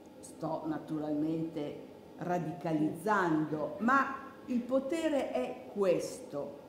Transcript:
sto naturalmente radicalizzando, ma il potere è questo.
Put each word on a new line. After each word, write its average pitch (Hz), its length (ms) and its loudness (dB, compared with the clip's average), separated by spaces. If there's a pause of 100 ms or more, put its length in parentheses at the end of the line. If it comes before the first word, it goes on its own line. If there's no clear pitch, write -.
(200)
sto - 460 -4
naturalmente 151 1500 -2
radicalizzando, 156 1600 2
ma 262 540 2 (140)
il 247 140 2
potere 269 720 2
è - 400 -2
questo. - 960 0